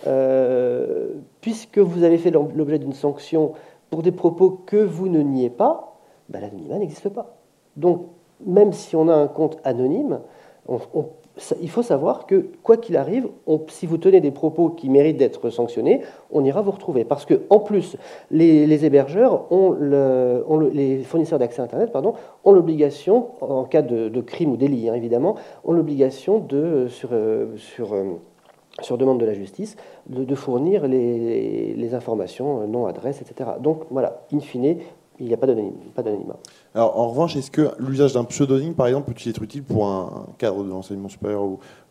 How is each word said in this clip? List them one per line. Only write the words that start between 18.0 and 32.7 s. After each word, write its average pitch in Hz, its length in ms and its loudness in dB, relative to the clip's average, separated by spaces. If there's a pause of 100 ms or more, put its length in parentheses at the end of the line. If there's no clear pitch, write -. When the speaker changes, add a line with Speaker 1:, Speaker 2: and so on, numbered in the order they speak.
Speaker 1:
les, 156 360 6
les 151 180 4
hébergeurs 151 640 4
ont 185 200 4
le, 131 800 2
ont 156 100 2
le, 151 100 4
les 135 300 0
fournisseurs 160 400 -2
d'accès 123 240 -2
Internet, 190 300 -4
pardon, 170 200 -2 (320)
ont 196 80 10
l'obligation, 165 760 4 (120)
en 131 240 -2
cas 151 180 2
de, 113 280 -2
de 120 100 -4
crime 151 300 -4
ou 117 80 0
délit, 120 320 0
hein, 113 40 -2
évidemment, 120 420 0 (280)
ont - 80 0
l'obligation 151 680 0
de, 139 160 -6
euh, 143 320 0
sur, 123 240 -12
euh, 110 440 -2
sur, 107 380 -10
euh, 95 100 -2 (800)
sur 123 160 -6
demande 131 220 2
de 113 60 0
la 107 60 -2
justice, 101 440 -12 (320)
de, 131 160 -8
de 139 100 -4
fournir 143 520 -2
les, 117 880 -2
les 117 200 -6
informations, 117 680 -6
euh, 107 40 -6
nom, 117 200 -4